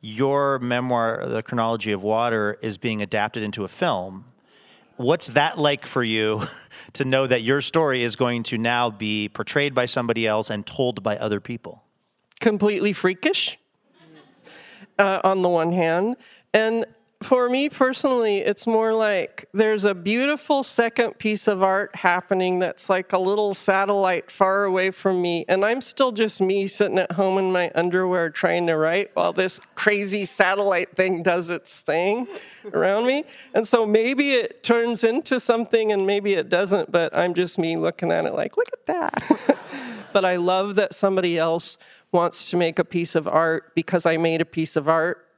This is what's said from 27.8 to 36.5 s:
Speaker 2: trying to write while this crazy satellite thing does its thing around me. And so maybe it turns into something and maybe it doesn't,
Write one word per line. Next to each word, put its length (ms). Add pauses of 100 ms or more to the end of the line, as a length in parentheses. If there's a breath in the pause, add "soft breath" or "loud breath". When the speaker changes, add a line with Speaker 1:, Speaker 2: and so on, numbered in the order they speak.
Speaker 2:
trying 380
to 100
write 380
while 180
this 260 (160)
crazy 500
satellite 680
thing 280
does 260
its 320
thing 460 (460 loud breath)
around 340
me. 160 (300 loud breath)
And 140
so 180
maybe 480
it 280
turns 420
into 360
something 520
and 140
maybe 300
it 140
doesn't, 420